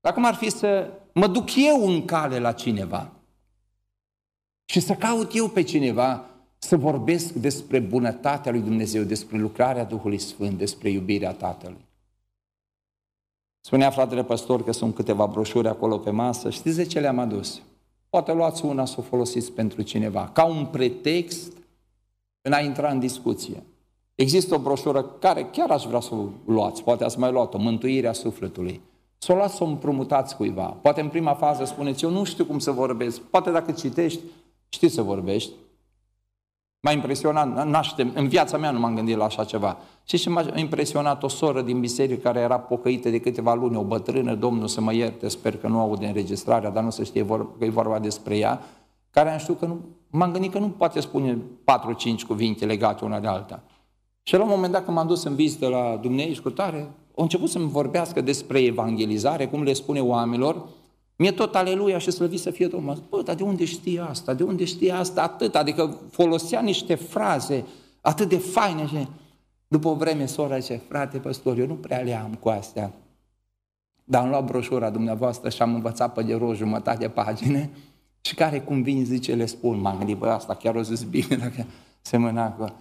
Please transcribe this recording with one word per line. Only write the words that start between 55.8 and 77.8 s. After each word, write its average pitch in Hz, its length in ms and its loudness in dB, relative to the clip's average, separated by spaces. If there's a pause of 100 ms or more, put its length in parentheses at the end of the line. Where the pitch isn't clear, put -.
dumneavoastră 131 460 -2
cu 131 140 -4
tare, 156 340 -4 (260)
a - 60 0
început 165 260 2
să-mi 165 200 -2
vorbească 147 520 0
despre 135 420 2
evangelizare, 113 840 2
cum 147 140 -2
le 139 100 2
spune 139 280 -2
oamenilor, 123 680 0 (500)
mie 190 140 4
tot 202 220 -2
aleluia 190 440 2
și 170 120 -2
slăvit 175 300 -2
să 185 100 -6
fie 180 160 0
Domnul. 151 420 -4
Bă, 196 140 -2
dar 170 120 -2
de 165 80 -4
unde 190 220 0
știi 170 340 -4
asta? 143 360 -4
De 131 80 0
unde 185 220 0
știi 180 260 0
asta 180 320 -2
atât? 180 320 -2
Adică 151 440 2 (120)
folosea 165 500 2
niște 202 340 0
fraze 151 720 0 (360)
atât 160 280 2
de 175 100 4
faine. 170 480 0
Și 143 200 -2 (640)
după 156 200 4
o 156 60 4
vreme, 151 320 0
sora 135 320 -2
zice, 123 180 -6
„Frate 139 420 -6
păstor, 131 400 -2
eu 123 80 2
nu 156 80 -4
prea 147 260 -6
le 123 140 -2
am 110 200 -6
cu 113 140 -2
astea, 104 440 -4 (1120)
dar 127 180 4
am 127 60 0
luat 135 160 0
broșura 120 460 -2
dumneavoastră 113 580 -2
și - 140 0
am 117 120 2
învățat 117 380 -2
pe 117 100 -4
de 113 120 0
rost 113 240 -2
jumătate 110 400 -2
de 117 100 -4
pagine 123 600 -2 (500)